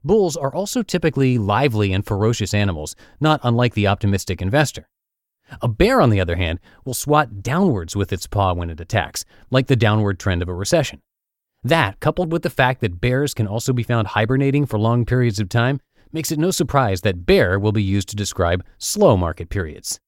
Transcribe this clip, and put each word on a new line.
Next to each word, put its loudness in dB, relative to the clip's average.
Bulls 2
are -4
also -4
typically 0
lively 2
and 0
ferocious -2
animals, -2
not 2
unlike 2
the 2
optimistic 0
investor. -2
A -2
bear, 4
on 6
the 2
other -2
hand, -2
will -8
swat -2
downwards -2
with -2
its -8
paw 0
when -4
it -12
attacks, -4
like 0
the 4
downward 2
trend -2
of -6
a -6
recession. -2
That, 0
coupled -2
with -2
the -4
fact 0
that -4
bears -2
can -2
also -2
be 0
found 0
hibernating 0
for -2
long 2
periods 0
of -2
time, 0
makes -6
it -2
no 2
surprise 0
that -2
bear 4
will 0
be 0
used 0
to -10
describe 0
slow 2
market -4
periods. -8